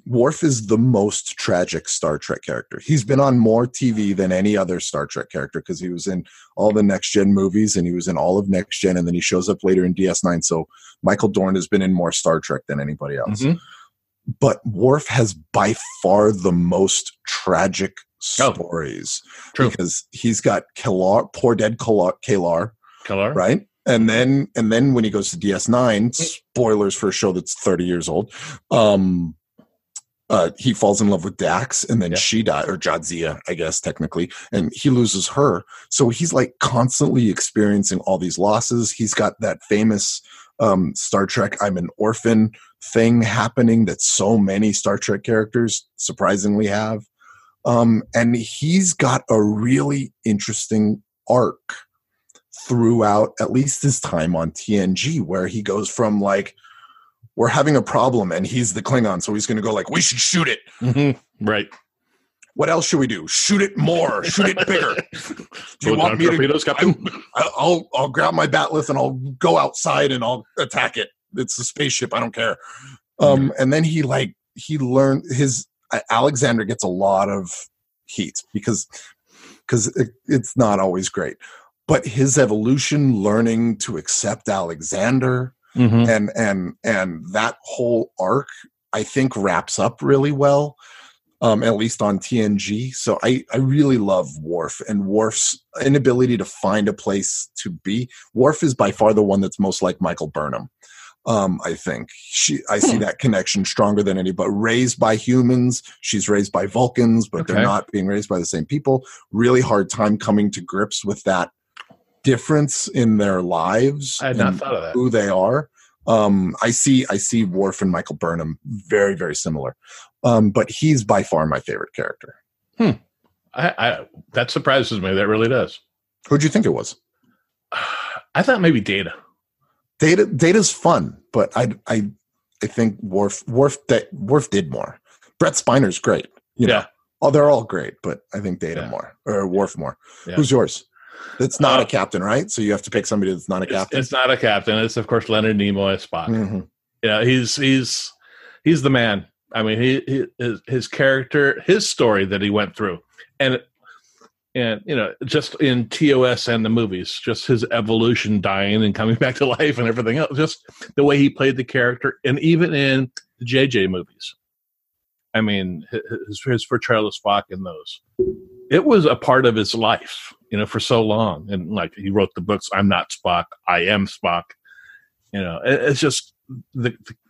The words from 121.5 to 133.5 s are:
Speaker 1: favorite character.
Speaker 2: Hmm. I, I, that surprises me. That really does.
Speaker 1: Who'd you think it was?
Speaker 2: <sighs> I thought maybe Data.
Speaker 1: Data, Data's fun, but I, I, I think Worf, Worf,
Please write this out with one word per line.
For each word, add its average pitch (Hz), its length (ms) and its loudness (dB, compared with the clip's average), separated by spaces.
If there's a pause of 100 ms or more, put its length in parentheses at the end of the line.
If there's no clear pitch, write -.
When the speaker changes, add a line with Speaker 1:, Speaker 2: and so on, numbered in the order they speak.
Speaker 1:
favorite 50 340 -10
character. - 400 -10 (420)
Speaker 2:
Hmm. 220 140 2 (640)
I, 156 240 -2
I, 120 280 -2 (260)
that 123 180 -2
surprises 131 500 0
me. 95 140 -2
That 98 140 0
really 110 200 2
does. 117 320 -2 (480)
Speaker 1:
Who'd 143 140 2
you 156 60 2
think 196 180 2
it 98 80 4
was? - 220 -8 (400)
Speaker 2:
<sighs> - 1000 -12
I 151 80 2
thought 226 180 2
maybe 165 200 4
Data. 98 340 -4 (840)
Speaker 1:
Data, 180 280 4
Data's 185 440 4
fun, 131 480 0 (140)
but 107 240 2
I, 113 160 0 (140)
I, 104 240 -2 (520)
I 104 40 -4
think 110 360 0
Worf, 101 460 -2
Worf, 139 300 2 (100)